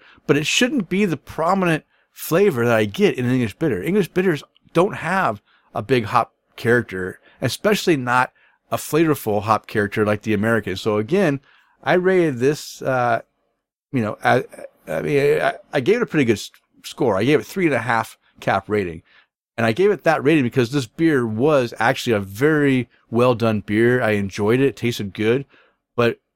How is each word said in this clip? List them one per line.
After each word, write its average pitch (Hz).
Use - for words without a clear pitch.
but 143
it 147
shouldn't 247
be 196
the 160
prominent 170
flavor 160
that 120
I 110
get 143
in 127
an 123
English 123
bitter. 117
English 185
bitters 180
don't 180
have 156
a 117
big 123
hop 117
character, 98
especially 196
not 123
a 123
flavorful 139
hop 104
character 104
like 104
the 107
American. 104
So 107
again, 143
I 135
rated 180
this, 139
uh, 123
you 127
know, 107
I, 123
I 78
mean, 147
I, -
I 151
gave 180
it 247
a 202
pretty 151
good 117
s-, -
score. 113
I 104
gave 139
it 107
three 185
and 143
a 117
half 113
cap 101
rating. 92
And 113
I 113
gave 190
it 156
that 147
rating 151
because 120
this 139
beer 151
was 123
actually 123
a 101
very 131
well 120
done 110
beer. 117
I 110
enjoyed 104
it. 139
It 120
tasted 113
good, 117
but 117